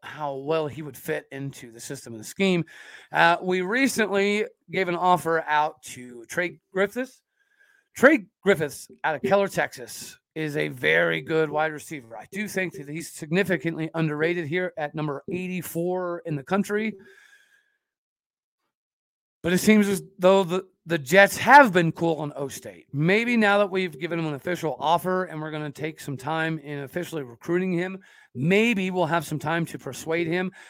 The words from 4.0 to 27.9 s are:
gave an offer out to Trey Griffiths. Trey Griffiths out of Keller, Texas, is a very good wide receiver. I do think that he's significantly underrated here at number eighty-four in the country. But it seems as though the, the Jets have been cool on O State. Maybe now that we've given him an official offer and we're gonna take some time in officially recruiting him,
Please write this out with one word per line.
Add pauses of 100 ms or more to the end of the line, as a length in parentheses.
gave
an
offer
out
to
Trey (140)
Griffiths. (760)
Trey (160)
Griffiths (140)
out
of
Keller,
Texas, (160)
is
a
very
good
wide
receiver.
I
do
think
that
he's
significantly
underrated
here
at
number
eighty-four
in
the
country. (2500)
But
it
seems
as (160)
though
the, (200)
the
Jets
have
been
cool
on
O
State.
Maybe
now
that
we've
given
him
an
official
offer
and
we're
gonna
take
some
time
in
officially
recruiting
him, (340)